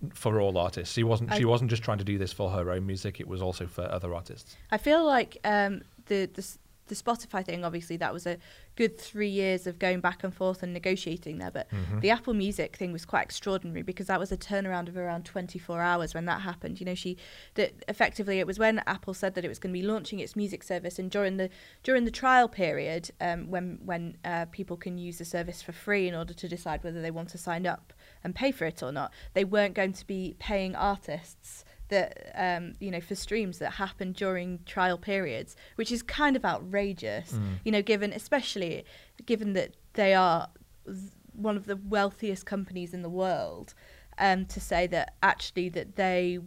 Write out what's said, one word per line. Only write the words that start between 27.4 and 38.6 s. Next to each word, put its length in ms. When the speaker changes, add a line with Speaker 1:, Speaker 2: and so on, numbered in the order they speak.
Speaker 2:
up 260
and 100
pay 160
for 160
it 160
or 100
not, 200
they 100
weren't 300
going 180
to 140
be 320
paying 360
artists 880
that, 480
um, 440
you 100
know, 120
for 120
streams 440
that 140
happened 420
during 500
trial 320
periods, 580
which 180
is 100
kind 340
of 80
outrageous, 880
Speaker 1:
Mm. 340
Speaker 2:
you 60
know, 100
given, 320
especially 720